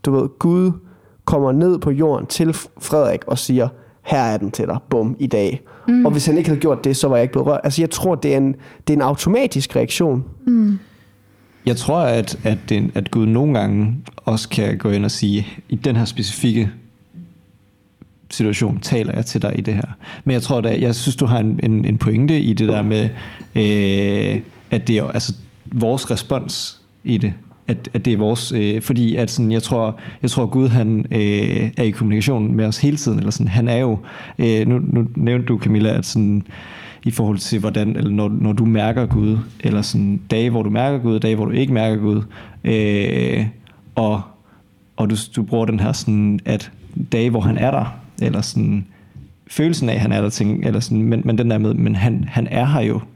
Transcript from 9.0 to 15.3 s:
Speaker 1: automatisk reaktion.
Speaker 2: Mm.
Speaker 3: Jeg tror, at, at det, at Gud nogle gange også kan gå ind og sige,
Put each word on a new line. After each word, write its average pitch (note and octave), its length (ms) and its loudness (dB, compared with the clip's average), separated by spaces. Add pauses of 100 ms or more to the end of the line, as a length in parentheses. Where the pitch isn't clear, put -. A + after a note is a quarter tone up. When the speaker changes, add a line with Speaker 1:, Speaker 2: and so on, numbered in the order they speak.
Speaker 1:
automatisk D3 760 0
reaktion. C3 480 0 (220)
Speaker 2:
Mm. G#3+ 320 4 (880)
Speaker 3:
Jeg A#2+ 100 2
tror, C#3 240 0
at, A#2 440 0
at G#2+ 140 0 (100)
det, G#2 260 0
at G2 160 -4
Gud A2+ 160 2
nogle B2 320 2
gange G#2 360 0 (220)
også A2 320 -2
kan G2+ 300 0
gå G#2 120 -2
ind G2+ 140 2
og G#2 60 0
sige, G2+ 360 0 (220)